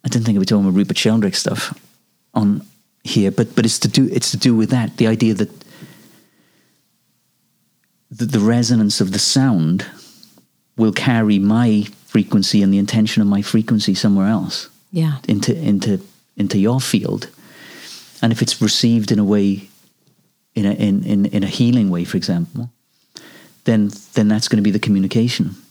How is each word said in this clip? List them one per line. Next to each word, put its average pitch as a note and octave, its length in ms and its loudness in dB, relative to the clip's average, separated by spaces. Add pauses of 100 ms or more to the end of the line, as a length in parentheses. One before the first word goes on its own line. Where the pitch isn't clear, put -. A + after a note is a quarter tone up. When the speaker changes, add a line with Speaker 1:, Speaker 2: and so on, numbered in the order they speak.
Speaker 1:
I - 20 -2
didn't A#2 180 -2
think G#2+ 120 0
I'd - 20 0
be F#2+ 60 0
talking G2+ 200 0
about F#2+ 120 2
Rupert G2 200 0
Sheldrake G#2+ 380 0
stuff - 420 -6 (560)
on G#2 320 0 (380)
here, G2 280 0
but, - 240 -2
but A2+ 100 2
it's - 140 -2
to - 100 -2
do, C3+ 220 2
it's - 200 -2
to A2 60 -6
do A#2+ 180 2
with A2 140 0
that, A#2 280 -2
the A2+ 100 2
idea A2+ 260 2
that G2+ 160 -2 (2500)
the, A2+ 160 -6
the G#2 140 0
resonance A2+ 600 2
of F#2+ 140 0
the - 60 -2
sound G2 680 2 (880)
will A2 160 2
carry G#2+ 480 0
my G#2+ 460 2 (200)
frequency G#2 560 0
and G2 120 4
the G2 40 4
intention G#2+ 440 0
of G2+ 60 2
my G2+ 140 0
frequency G#2+ 540 0
somewhere G2 320 2
else. G2 420 -4 (220)
Speaker 2:
Yeah. D#3 280 -2 (100)
Speaker 1:
Into, G#2 280 -2
into, G2+ 440 -2 (340)
into G2+ 220 -2
your A#2+ 240 0
field. G2 480 -4 (920)
And A#2 120 2
if A#2 80 -2
it's - 200 -2
received A#2 500 0
in G#2 80 2
a G#2 40 2
way, G2 460 0 (840)
in G#2 100 -2
a, G2+ 80 2
in, G2+ 320 0
in, G2+ 220 0
in G2 160 -2
a G2 40 -4
healing A#2+ 420 2
way, F2 140 -2
for - 140 -4
example, C#3 520 -4 (960)
then, G#2+ 280 2 (220)
then A2 140 2
that's G#2+ 220 0
gonna G#2+ 120 2
be G#2 100 2
the G#2 80 0
communication. G#2 760 0 (160)